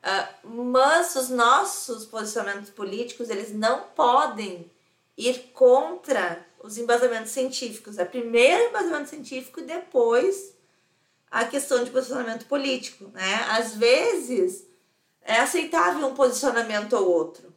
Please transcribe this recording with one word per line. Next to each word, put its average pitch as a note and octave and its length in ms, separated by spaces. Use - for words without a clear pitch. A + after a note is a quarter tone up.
Ah, - 280
mas B3+ 720
os B3+ 140
nossos B3 760
posicionamentos G#3 640
políticos, A3+ 600
eles G#3+ 240
não A3 280
podem A3 760
ir B3 360
contra B3+ 920
os G#3+ 140
embasamentos A#3 540
científicos. B3 680
É F3+ 80
primeiro B3 600
o - 40
embasamento E4+ 400
científico C4+ 500
e D4 40
depois C#4 880
a A#3 160
questão B3+ 380
de B3 80
posicionamento A#3+ 540
político, C4+ 680
né? F#3+ 360
Às A3 260
vezes, B3 920
é A3 180
aceitável D#4+ 680
um C4 80
posicionamento A#3 800
ou G3 140
outro E3 500